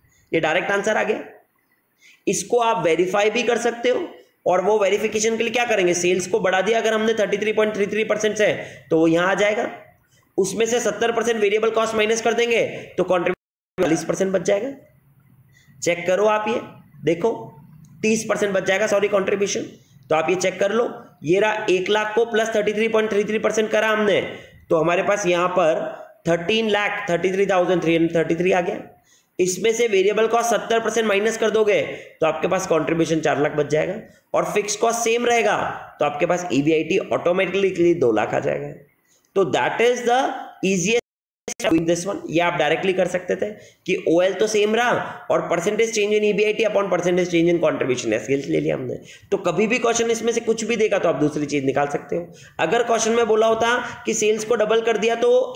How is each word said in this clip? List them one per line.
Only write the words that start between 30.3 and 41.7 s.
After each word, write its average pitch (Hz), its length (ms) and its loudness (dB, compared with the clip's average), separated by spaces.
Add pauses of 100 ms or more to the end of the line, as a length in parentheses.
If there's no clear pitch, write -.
सत्तर 220 300 0
परसेंट 220 280 0
minus 208 300 0
कर 226 120 2
दोगे 208 300 2 (400)
तो 160 60 2
आपके 156 220 -2
पास 180 180 -2
contribution 160 540 0
चार 143 220 0
लाख 147 100 0
बच 147 180 -2
जाएगा 160 300 0 (340)
और 165 200 0
फिक्स 202 220 -2
cost 226 240 0
same 233 260 0
रहेगा 220 320 2 (420)
तो 147 40 2
आपके 143 220 -2
पास 175 260 -2
ईबीआईटी 156 460 2 (160)
ऑटोमेटिकली 180 800 2
दो 127 180 2
लाख 107 220 0
आ 135 60 0
जाएगा। 143 320 -4 (640)
तो 196 160 4
that 127 300 0
is 240 240 2
the 247 160 2 (420)
easiest 190 360 0 (480)
way - 180 -8
of - 40 2